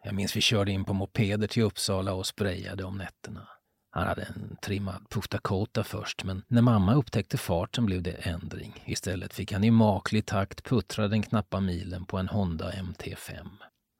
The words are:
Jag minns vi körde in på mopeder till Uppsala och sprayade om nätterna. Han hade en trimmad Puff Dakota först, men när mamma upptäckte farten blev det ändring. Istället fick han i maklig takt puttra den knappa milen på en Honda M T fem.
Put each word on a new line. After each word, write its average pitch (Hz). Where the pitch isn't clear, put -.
Jag 101
minns 98
vi 107
körde 101
in 95
på 104
mopeder 101
till 113
Uppsala 98
och 95
sprayade 95
om 95
nätterna. -
Han -
hade -
en -
trimmad 98
Puff -
Dakota 104
först, -
men 95
när 117
mamma 110
upptäckte -
farten 95
blev 92
det 85
ändring. -
Istället 95
fick 104
han 101
i 113
maklig 107
takt -
puttra 107
den 107
knappa 101
milen 90
på -
en 92
Honda 90
M 92
T -
fem. -